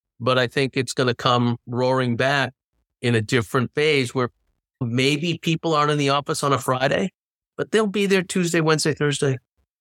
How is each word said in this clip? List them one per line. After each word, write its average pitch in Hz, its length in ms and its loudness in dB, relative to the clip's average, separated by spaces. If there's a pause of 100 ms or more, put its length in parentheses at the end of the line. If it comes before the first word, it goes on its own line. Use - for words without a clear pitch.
(180)
But 123 180 0
I 127 120 2
think 135 280 -2
it's 127 180 -2
gonna 127 200 0
come 120 500 2
roaring 123 520 0
back 135 380 0 (460)
in 120 140 2
a 110 80 2
different 120 540 -2
phase 147 400 0
where 123 140 0 (500)
maybe 143 580 0
people 165 360 -2
aren't 147 160 2
in 147 80 0
the 139 120 2
office 143 340 -2
on 139 80 2
a 127 60 2
Friday, 135 540 0 (440)
but - 160 -6
they'll 214 140 2
be 202 200 0
there 190 160 2
Tuesday, 180 380 -2
Wednesday, 156 340 0
Thursday. 139 440 -2 (420)